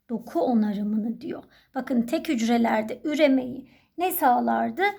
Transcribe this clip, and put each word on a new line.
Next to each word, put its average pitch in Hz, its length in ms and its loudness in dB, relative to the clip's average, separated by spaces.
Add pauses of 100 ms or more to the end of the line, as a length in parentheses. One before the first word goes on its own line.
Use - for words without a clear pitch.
doku - 320 -6
onarımını 214 800 0
diyor. - 240 -10 (300)
Bakın 254 280 0
tek 320 260 -2
hücrelerde 226 760 0
üremeyi 277 680 0 (280)
ne 349 140 0
sağlardı? 233 680 2 (160)